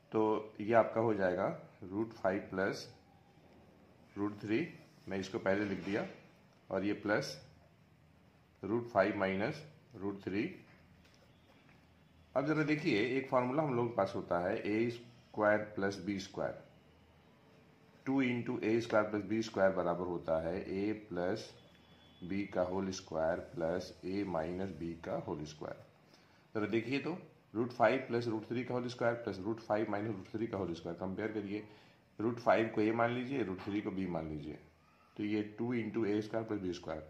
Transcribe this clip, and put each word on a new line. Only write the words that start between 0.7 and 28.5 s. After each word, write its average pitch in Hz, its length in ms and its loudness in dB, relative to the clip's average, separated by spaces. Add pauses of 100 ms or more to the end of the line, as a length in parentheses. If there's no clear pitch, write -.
आपका 113 260 6
हो 113 120 4
जाएगा 95 340 2 (360)
root 104 300 -4
five 98 380 0
plus 98 360 -2 (1300)
root 101 260 -2
three, 110 200 0 (460)
मैं 95 120 -2
इसको 101 200 -4
पहले 101 260 2
लिख 92 200 -4
दिया, 110 200 -2 (640)
और 95 160 -2
ये 101 100 2
plus 113 420 0 (1300)
root 117 240 0
five 101 300 4
minus 98 480 0 (300)
root 98 280 -6
three। 104 240 -2 (1900)
अब 139 120 2
ज़रा 156 180 4
देखिए 143 440 2
एक 131 200 0
formula 127 340 2
हम 135 120 0
लोग 120 140 2
के 117 80 -8
पास 95 180 2
होता 87 320 0
है 107 100 0 (100)
ए 113 240 2
स्क्वायर 107 840 0
प्लस 98 300 -2
बी 98 160 -2
स्क्वायर, - 420 -6 (1400)
टू 135 180 2
into 123 300 0 (100)
ए 113 180 4
स्क्वायर 107 240 4
प्लस 104 180 -2
बी 107 200 0
स्क्वायर 98 280 4
बराबर 87 360 0
होता 82 340 0
है 85 240 -2
a 101 280 0 (160)
प्लस 90 340 -2 (800)
b 98 300 -2
का 92 160 2
होल 95 220 0
स्क्वायर 82 480 0 (100)
प्लस 85 420 -2 (140)
a 98 220 -2
माइनस 90 420 -2 (100)
b 82 80 -6 (180)
का 101 100 -4 (100)
होल 76 200 -6
स्क्वायर। - 380 -10 (720)
ज़रा 104 120 0
देखिए 117 320 0
तो 151 120 -4 (440)
रूट 117 160 0
फ़ाइव 120 360 6
प्लस 120 200 0
रूट 110 200 -2
थ्री 123 160 -2